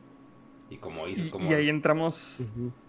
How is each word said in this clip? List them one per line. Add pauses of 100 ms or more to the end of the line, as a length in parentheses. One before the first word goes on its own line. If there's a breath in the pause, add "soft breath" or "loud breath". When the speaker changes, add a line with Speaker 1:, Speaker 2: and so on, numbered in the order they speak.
(680)
Speaker 1:
Y
como
dices,
Speaker 2:
Y,
Speaker 1:
como
Speaker 2:
y
ahí
entramos,
Speaker 3:
Ujú. (180)